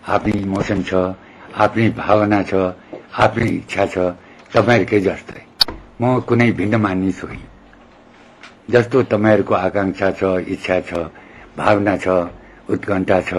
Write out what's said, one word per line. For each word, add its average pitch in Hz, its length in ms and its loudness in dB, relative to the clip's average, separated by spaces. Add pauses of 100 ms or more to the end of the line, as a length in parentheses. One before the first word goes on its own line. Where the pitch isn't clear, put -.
आफ्नै 101 400 -4
इमोसन 98 400 -4
छ, 92 320 -2 (400)
आफ्नै 110 400 2
भावना 104 480 2
छ, 92 320 -2 (400)
आफ्नै 113 320 0 (160)
इच्छा 98 240 -2
छ, 90 240 -2 (400)
तपाईहरुकै 110 560 4
जस्तै। - 320 -6 (640)
म 123 240 0
कुनै 117 320 4
भिन्न 107 240 0
मानिस 95 420 -2
होइन। - 220 -14 (1300)
जस्तो 120 320 4
तपाईहरुको 107 480 2
आकांक्षा 95 640 0
छ, - 40 -4 (280)
इच्छा 92 320 -2
छ, 85 320 -8 (400)
भावना 101 480 2
छ, - 60 -4 (640)
उत्कण्ठा 95 500 0
छ - 180 -8